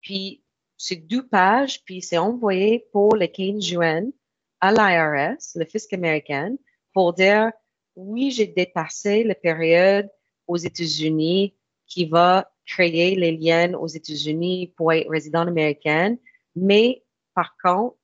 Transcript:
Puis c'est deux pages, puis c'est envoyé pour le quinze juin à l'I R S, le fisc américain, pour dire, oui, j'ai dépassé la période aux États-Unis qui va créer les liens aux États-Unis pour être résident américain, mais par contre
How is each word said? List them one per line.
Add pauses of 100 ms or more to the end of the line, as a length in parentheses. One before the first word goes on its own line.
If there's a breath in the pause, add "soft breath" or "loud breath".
Puis (360)
c'est
deux
pages,
puis
c'est
envoyé
pour
le
quinze
juin (560)
à
l'I
R (200)
S,
le
fisc
américain, (380)
pour
dire, (440)
oui,
j'ai
dépassé
la
période (380)
aux
États-Unis (320)
qui
va (160)
créer
les
liens
aux
États-Unis
pour
être
résident
américain, (400 soft breath)
mais (300)
par
contre